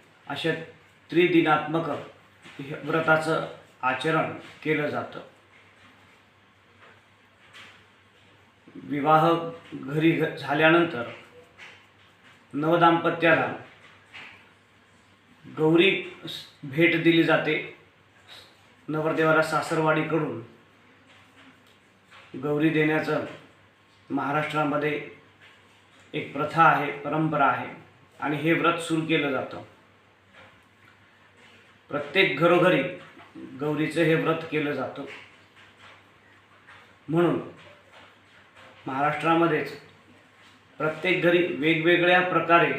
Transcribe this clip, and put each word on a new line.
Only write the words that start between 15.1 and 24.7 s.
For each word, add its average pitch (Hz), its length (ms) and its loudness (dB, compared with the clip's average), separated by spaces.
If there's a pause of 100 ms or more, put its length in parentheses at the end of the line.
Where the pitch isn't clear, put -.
गौरी 156 460 4 (360)
स-, - 180 -14 (200)
भेट 160 380 2
दिली 165 200 6
जाते. 156 340 2 (1300)
नवरदेवाला 156 560 2
सासरवाडीकडून 156 960 0 (2000)
गौरी 147 280 0
देण्याचं 151 540 0 (880)
महाराष्ट्रामध्ये 147 880 -2 (1120)